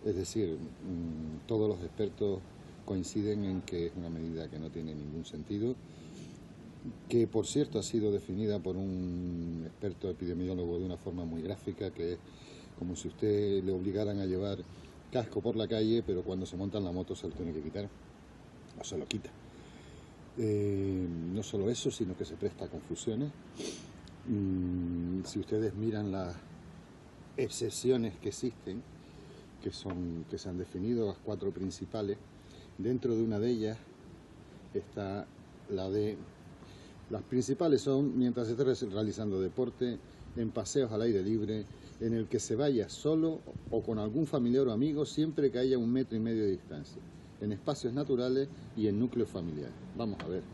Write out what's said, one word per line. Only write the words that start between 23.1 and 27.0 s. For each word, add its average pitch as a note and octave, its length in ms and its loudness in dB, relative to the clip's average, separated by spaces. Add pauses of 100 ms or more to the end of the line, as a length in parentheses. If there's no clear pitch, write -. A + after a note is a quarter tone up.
Mm, F2+ 960 2
si - 160 -2
ustedes G#2+ 340 2
miran G#2 380 0
las F2+ 240 -2 (1000)